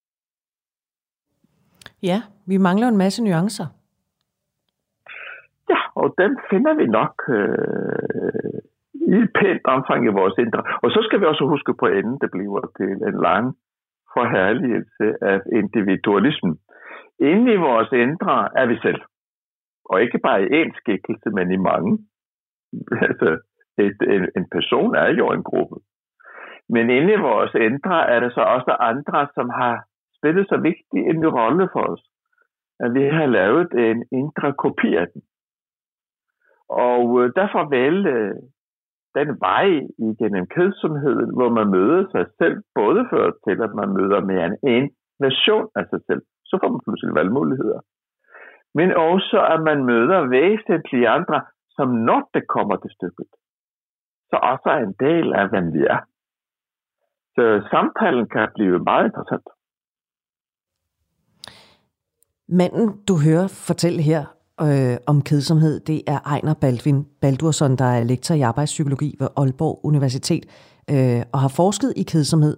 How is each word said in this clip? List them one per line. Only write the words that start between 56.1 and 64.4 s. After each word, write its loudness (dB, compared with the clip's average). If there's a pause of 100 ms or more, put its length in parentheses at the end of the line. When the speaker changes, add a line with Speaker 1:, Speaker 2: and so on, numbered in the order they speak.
Speaker 2:
Så 4 (280)
samtalen 0
kan -2
blive 2
meget 2
interessant. -6 (3000)
Speaker 1:
Manden, 2 (200)
du 2 (120)
hører 2 (200)
fortælle -2
her, 0 (380)